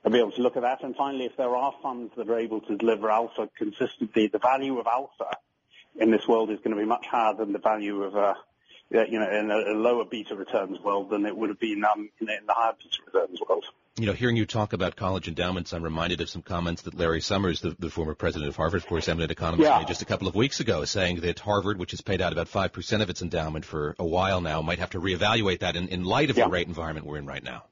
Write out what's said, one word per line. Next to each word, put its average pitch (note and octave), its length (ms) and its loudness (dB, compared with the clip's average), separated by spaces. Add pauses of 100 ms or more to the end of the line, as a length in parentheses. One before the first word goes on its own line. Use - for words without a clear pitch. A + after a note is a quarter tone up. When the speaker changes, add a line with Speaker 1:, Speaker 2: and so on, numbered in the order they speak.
Speaker 1:
They'll G#2+ 80 4
be A#2+ 80 8
able G#2 120 4
to B2 100 -2
look B2 140 4
at B2+ 60 -2
that. C3 220 0
And B2+ 100 -8
finally, C#3 300 -2
if A#2 120 -6
there B2 200 0
are C3+ 260 0
funds B2 340 -8
that A2 120 -8
are A#2 100 2
able A2 220 -2
to G#2 160 -4
deliver A2 340 2
alpha A2+ 380 0 (100)
consistently, A2 720 0
the G#2+ 100 -2
value C3+ 400 2
of A2+ 80 -2
alpha - 520 -4 (580)
in A2+ 160 4
this G#2 160 2
world A2+ 240 4
is G2+ 100 -4
gonna A2 140 0
be G#2 80 0
much A#2 220 0
higher A2 280 2
than G2+ 180 -2
the G2+ 60 -2
value G2+ 460 0
of, G2 100 -6
uh, G2+ 200 4 (560)
you A2+ 280 4
know, G#2+ 100 0
in G#2+ 220 0
a, G#2 220 2
a - 20 0
lower A#2 300 2
beta A2 320 -8
returns G2 420 -4
world G2+ 320 -2
than G#2 160 2
it G#2 100 -4
would A2 120 -2
have G2+ 100 -6
been, G#2 260 -2
um, G#2 260 2 (100)
in, A2 100 -4
in G#2 160 -6
the G#2 60 0
higher A2+ 260 2
beta - 200 -8 (140)
returns F2+ 360 0
world. F2 160 0 (340)
Speaker 2:
You A2+ 60 -2
know, G2+ 80 2
hearing A#2+ 240 2
you A2 80 4
talk G#2 300 -2
about F2+ 200 -2
college F#2 320 -2
endowments, F2 460 -2
I'm E2+ 100 -6
reminded E2 380 -2
of E2 80 -2
some E2+ 140 -12
comments E2+ 400 -2
that C2+ 120 -10
Larry E2 280 2
Summers, F#2+ 400 0
the, E2 160 -2
the F2 100 -4
former D#2 260 -4
president D2+ 360 -2
of C#2+ 40 -8
Harvard, E2 280 0
of - 40 -16
course, E2 220 -2
eminent E2 240 0
economist, F2 360 2
Speaker 1:
Yeah. C3 100 6
Speaker 2:
made D#2+ 100 0
just - 140 -4
a - 20 -6
couple G2 240 -2
of E2+ 60 -4
weeks B2+ 260 0
ago, F#2 240 0
saying F2 360 0
that E2+ 200 -2
Harvard, G2+ 380 0
which F2+ 140 -6
has E2 100 -10
paid F#2 180 -2
out F2+ 100 2
about D#2+ 160 -2
five F#2+ 280 -2
percent G#2+ 280 0
of G2 60 0
its F2+ 140 -6
endowment D#2+ 420 -4
for D2+ 340 -6
a F2+ 60 -2
while F2+ 380 2
now, D#2 180 -2
might E2+ 200 -2
have F2+ 100 -4
to F#2 100 -6
reevaluate G2 600 2
that F2 160 -2
in, F2 120 -4
in F2+ 160 -4
light C3 240 2
of A#2+ 80 2
Speaker 1:
Yeah. A#2+ 80 6
Speaker 2:
the F#2 60 2
rate F2 180 0
environment D#2+ 380 -6
we're D2 100 -8
in C#2+ 100 -8
right C#2 160 -10
now. B1 300 -12